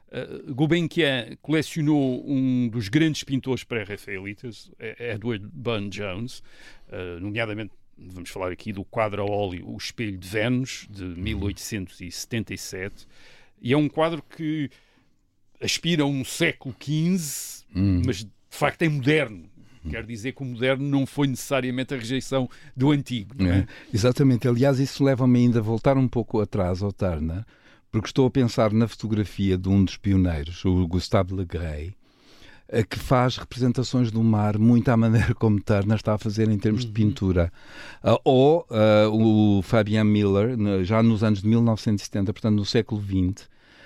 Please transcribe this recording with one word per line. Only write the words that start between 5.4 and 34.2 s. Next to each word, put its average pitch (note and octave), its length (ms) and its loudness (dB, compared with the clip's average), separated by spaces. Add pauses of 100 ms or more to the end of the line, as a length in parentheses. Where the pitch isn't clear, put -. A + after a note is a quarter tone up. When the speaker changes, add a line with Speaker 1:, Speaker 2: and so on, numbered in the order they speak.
Speaker 1:
Burne-Jones, G#2 880 -8 (500)
eh, F2+ 280 -10
nomeadamente, G#2 520 -6 (260)
vamos F2+ 320 -16
falar F#2 220 -6
aqui G#2 220 -10
do G2 100 -8
quadro G#2 380 -4
a G2 40 -4
óleo G2+ 440 -6
O A2+ 80 -12
Espelho G#2 400 -8
de F#2 100 -14
Vênus, B2 640 -4
de G2+ 140 -14
Speaker 2:
Uhum. F2+ 140 -10
Speaker 1:
mil G2+ 260 -6
oitocentos G2 580 -8
e F2 100 -12
setenta - 420 -8
e F#2+ 40 -10
sete, - 480 -12 (560)
e A#2+ 120 0
é C#3+ 40 4
um D3+ 100 2
quadro D#3 360 -2
que D#3 480 -6 (920)
aspira E3 400 -2
a C#3 60 2
um C#3 180 -4
século - 540 -4
quinze, D#3 840 -4 (120)
Speaker 2:
Hum. F#2 300 2
Speaker 1:
mas A#2+ 120 -2
de G#2 120 -12 (200)
facto - 320 -2
é E3 80 2
moderno. C3+ 560 0 (400)
Speaker 2:
Hum. D#2 40 -6
Speaker 1:
Quer A2+ 140 -8
dizer A2+ 280 -8
que C3 100 -12
o C#3 40 -6
moderno C3 380 -2
não C#3 220 0
foi C#3+ 220 0
necessariamente B2+ 640 -2
a C3+ 40 -6
rejeição B2+ 520 -2 (260)
do C3+ 160 4
antigo, B2 460 -2
não F2+ 140 4
é? F#2 80 6
Speaker 2:
É, F#2+ 80 -2 (260)
exatamente. B2+ 540 4
Aliás, B2 320 4
isso C#3 240 0
leva-me C3 360 4
ainda A#2+ 200 4
a - 20 -2
voltar A2+ 340 2
um C3 120 2
pouco A2+ 340 -2
atrás F#2 400 0
ao G2+ 100 -2
Turner, E2+ 540 -4 (460)
porque A2+ 160 -2
estou C3+ 180 2
a B2 60 2
pensar A2+ 420 2
na A2+ 140 4
fotografia G2+ 680 -2
de F#2 120 -2
um G2 160 6
dos - 100 -4
pioneiros, F2 680 0
o F#2 220 2
Gustave F#2 480 0
Le F#2+ 100 -4
Gray, E2 480 -8 (760)
eh, A2+ 160 0
que - 140 -6
faz B2+ 400 2
representações B2 760 0
do A2+ 120 0